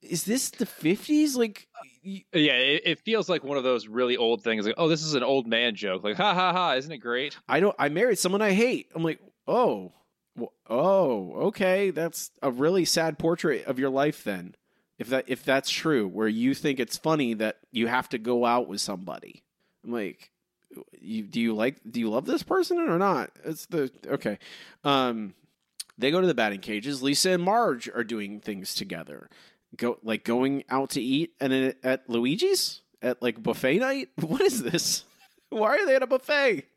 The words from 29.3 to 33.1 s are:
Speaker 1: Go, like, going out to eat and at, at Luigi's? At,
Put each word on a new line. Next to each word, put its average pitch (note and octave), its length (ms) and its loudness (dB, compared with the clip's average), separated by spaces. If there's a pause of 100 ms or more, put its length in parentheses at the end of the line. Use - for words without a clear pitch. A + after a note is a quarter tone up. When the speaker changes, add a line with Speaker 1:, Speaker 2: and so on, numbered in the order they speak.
Speaker 1:
Go, A#2+ 260 -2
like, A2 220 -4
going C3 460 2
out C3+ 200 0
to C#3 120 -2
eat C3+ 380 0
and C3+ 120 0
at, C3 300 0
at C3 260 -2
Luigi's? D#3 720 0 (220)
At, - 200 -2